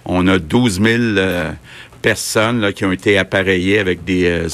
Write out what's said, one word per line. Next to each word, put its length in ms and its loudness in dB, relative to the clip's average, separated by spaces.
on 240 0
a 120 4
douze 400 0
mille, 400 2
euh, 320 -2
personnes, 580 0
là, 140 0
qui 120 -4
ont 60 0
été 280 2
appareillées 580 0
avec 260 -2
des, 220 0
euh, 280 0